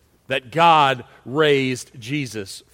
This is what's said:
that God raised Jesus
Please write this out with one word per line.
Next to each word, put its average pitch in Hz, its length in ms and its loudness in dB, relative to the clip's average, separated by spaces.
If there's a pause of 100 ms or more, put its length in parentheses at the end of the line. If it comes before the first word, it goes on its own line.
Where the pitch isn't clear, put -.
(260)
that 131 260 -6
God 151 520 4 (200)
raised 135 720 0
Jesus 113 640 -8 (120)